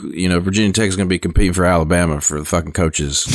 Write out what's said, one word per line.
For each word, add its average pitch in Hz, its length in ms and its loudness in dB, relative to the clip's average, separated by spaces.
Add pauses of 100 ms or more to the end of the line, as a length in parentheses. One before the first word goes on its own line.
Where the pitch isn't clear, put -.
you 80 280 -2
know, 87 100 2
Virginia 98 320 0
Tech's 95 240 0
gonna 95 140 0
be 90 100 0
competing 90 340 2
for 92 120 2
Alabama 85 560 2
for 76 180 -2
the 73 60 -8
fucking 82 280 -4
coaches, 76 600 -2